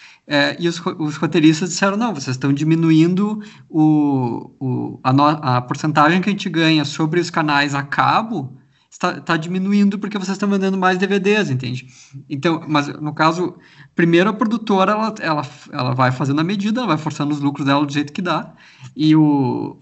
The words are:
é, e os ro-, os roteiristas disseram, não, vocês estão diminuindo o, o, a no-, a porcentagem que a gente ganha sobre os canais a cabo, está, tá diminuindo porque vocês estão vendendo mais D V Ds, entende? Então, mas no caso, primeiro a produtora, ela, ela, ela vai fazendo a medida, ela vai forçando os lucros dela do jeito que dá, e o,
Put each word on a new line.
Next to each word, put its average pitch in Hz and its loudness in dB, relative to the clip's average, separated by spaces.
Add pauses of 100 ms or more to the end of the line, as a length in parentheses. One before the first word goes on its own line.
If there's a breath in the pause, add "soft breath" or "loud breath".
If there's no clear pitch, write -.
(260 loud breath)
é, 143 0
e 170 -2
os 165 -4
ro-, - -6
os 151 -4
roteiristas 160 2
disseram, 196 0
não, 226 -2
vocês 135 -6
estão 139 0
diminuindo 165 2 (260 loud breath)
o, 143 2 (100)
o, 120 -6
a 131 2
no-, 139 4
a 147 0
porcentagem 151 2
que 180 -2
a 202 0
gente 202 -4
ganha 160 2
sobre 160 -2
os 170 -4
canais 143 0
a 143 -2
cabo, 147 -2 (320 soft breath)
está, - -4
tá 165 0
diminuindo 196 0
porque 208 -6
vocês 190 -4
estão 208 -2
vendendo 190 0
mais 185 2
D 196 0
V 196 0
Ds, 196 2
entende? 127 -6 (420 loud breath)
Então, 160 -2
mas 147 0
no 151 -8
caso, 165 -2 (380 loud breath)
primeiro 175 4
a - -4
produtora, 208 0
ela, 214 -2
ela, 151 -2 (300)
ela 131 -4
vai 127 2
fazendo 139 -2
a 160 0
medida, 208 -2
ela 240 -2
vai 156 0
forçando 151 -4
os 143 -6
lucros 143 -2
dela 143 2
do 143 -6
jeito 143 -4
que 196 -8
dá, 160 -4 (400 loud breath)
e 156 4
o, 135 2